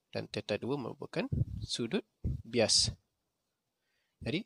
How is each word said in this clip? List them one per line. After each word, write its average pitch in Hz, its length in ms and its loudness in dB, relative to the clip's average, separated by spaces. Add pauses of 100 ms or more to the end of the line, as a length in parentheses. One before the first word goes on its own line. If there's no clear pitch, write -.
(140)
dan 107 160 -6
theta 104 320 -2
dua 131 160 -2
merupakan 131 480 -4 (380)
sudut - 420 -2 (180)
bias. - 680 4 (1300)
Jadi, 151 260 -2